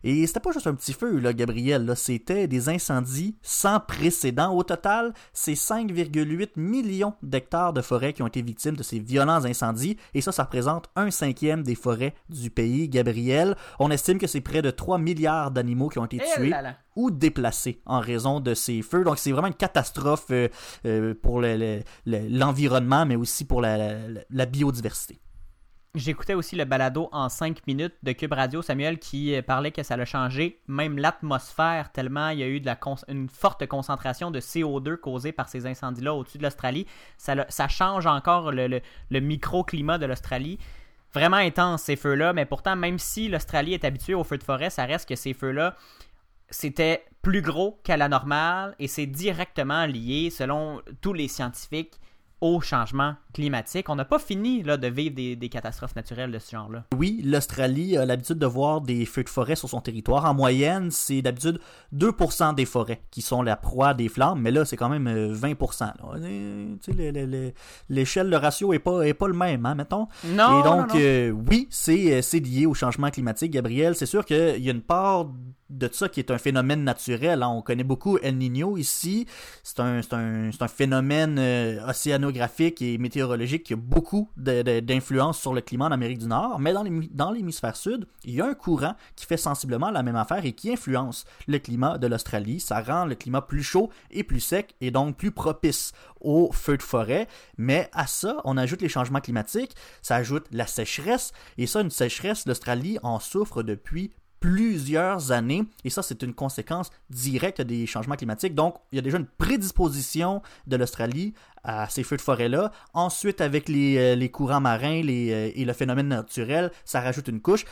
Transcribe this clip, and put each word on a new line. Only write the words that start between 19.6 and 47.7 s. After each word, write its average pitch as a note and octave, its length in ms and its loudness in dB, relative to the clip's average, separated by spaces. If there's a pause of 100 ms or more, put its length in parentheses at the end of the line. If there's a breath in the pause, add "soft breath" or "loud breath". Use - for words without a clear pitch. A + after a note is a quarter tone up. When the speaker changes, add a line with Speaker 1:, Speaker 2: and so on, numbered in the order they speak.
Speaker 1:
euh, B2 180 4 (380 loud breath)
euh, A2 340 2
pour A#2+ 200 4
le, A2+ 160 2
le, A2 260 -2 (240 loud breath)
le, A2 220 -2
l'environnement, C3 760 4
mais B2+ 120 2
aussi A#2+ 280 -2
pour B2 160 2
la, A2 160 2
la, G#2+ 220 -2 (320)
la C3 160 0
biodiversité. B2 720 -2 (760)
Speaker 2:
J'écoutais D#3 400 -2
aussi F3+ 200 -4
le D3+ 120 -2
balado C3 460 0
en C3+ 180 -2
cinq D#3+ 360 -6
minutes C#3+ 360 -4
de C3 100 -2
Cube D3 220 -4
Radio, C3+ 260 0
Samuel, D#3 380 -2
qui, C#3+ 360 -4
euh, C3 60 0
parlait C#3 320 -2
que D3+ 100 -8
ça B2 140 -4
l'a B2 80 -2
changé, C3 640 -2
même C#3+ 300 -2
l'atmosphère, D#3 920 0
tellement C#3 380 -4
il D#3 100 -2
y C3+ 40 -4
a B2+ 40 -2
eu C#3 140 -2
de C3 60 -6
la A#2+ 100 -2
con-, C#3 200 -6 (120)
une C3+ 220 -6
forte - 360 0
concentration C#3 640 -4
de C#3+ 80 -6
C E3 240 -4
O C#3 180 0
deux D#3 180 -4
causée C#3 340 -6
par C3+ 160 -6
ces B2+ 180 -10
incendies-là B2+ 460 -6
au-dessus C#3 240 -6
de D3 60 -6
l'Australie. C#3 440 -4 (300 loud breath)
Ça - 180 -4
le, C#3 140 0
ça C#3 200 -2
change F#3+ 380 2
encore D#3+ 460 4
le, B2+ 160 0
le, C3 140 0 (280 loud breath)
le C3+ 100 2
microclimat D#3 760 0
de D3+ 80 -2
l'Australie. C3 540 -4 (560 soft breath)
Vraiment F3 240 6
intense, F3 460 4
ces C#3+ 120 0
feux-là, D3 380 2
mais D3+ 100 2
pourtant, F#3 320 -2
même F3 220 0
si A3 300 -4
l'Australie D#3+ 440 0
est F3 120 -2
habituée C#3 300 -2
aux E3+ 100 0
feux C#3 140 -4
de - 60 -10
forêt, C#3+ 260 -2
ça C3 140 -4
reste D3+ 240 -4
que B2 80 -4
ces C3+ 160 -6
feux-là, C#3 420 -2 (760 loud breath)
c'était D#3+ 560 0 (160)
plus F#3+ 180 4
gros E3 420 -2